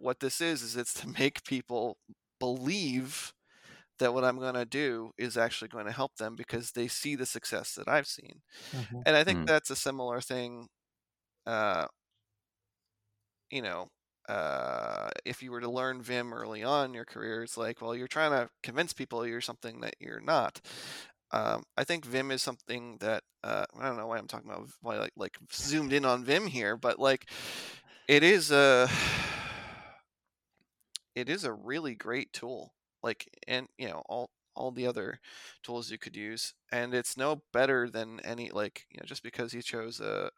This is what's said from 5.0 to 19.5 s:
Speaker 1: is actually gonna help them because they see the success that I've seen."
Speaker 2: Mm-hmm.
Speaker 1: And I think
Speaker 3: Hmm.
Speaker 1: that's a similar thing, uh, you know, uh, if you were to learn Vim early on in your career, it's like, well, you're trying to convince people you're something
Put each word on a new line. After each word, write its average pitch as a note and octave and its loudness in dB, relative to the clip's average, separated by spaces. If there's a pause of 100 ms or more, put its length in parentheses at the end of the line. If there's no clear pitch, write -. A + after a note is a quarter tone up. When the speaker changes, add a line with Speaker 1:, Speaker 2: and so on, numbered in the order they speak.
Speaker 1:
is A#2 -2
actually A2+ 2
gonna G#2 -8
help C3+ -2
them A2 -6
because A#2+ -6
they A#2+ -2
see - -4
the B2+ -2
success - -4
that - -8
I've C#3+ 4
seen." - -12 (320)
Speaker 2:
Mm-hmm. B2 -6
Speaker 1:
And D3+ 8
I D3+ 8
think F3+ 2
Speaker 3:
Hmm. D#3 0
Speaker 1:
that's D#3 4
a C#3 -2
similar B2+ -2
thing, A#2+ -6 (800)
uh, G#2 2 (1600)
you C3+ -6
know, F2+ -6 (400)
uh, B1 -2 (160)
if - -8
you B2+ -12
were A#2+ -6
to A#2+ -4
learn B2+ -2
Vim A#2+ -2
early A2 -8
on C#3 4
in B2+ -8
your A#2 -10
career, A2+ -6
it's A#2 -8
like, A#2 -4
well, A#2 -4
you're B2+ -6
trying D#3 4
to B2 2 (120)
convince D3 0
people A#2+ -4
you're A#2 -4
something A#2 -8